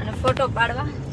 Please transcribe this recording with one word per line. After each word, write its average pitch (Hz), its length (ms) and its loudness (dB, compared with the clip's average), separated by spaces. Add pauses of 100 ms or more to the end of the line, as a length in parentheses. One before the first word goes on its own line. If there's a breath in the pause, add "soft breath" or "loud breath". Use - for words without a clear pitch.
અને - 120 -4 (100)
ફોટો 262 260 4
પાડવા, 240 400 0 (240)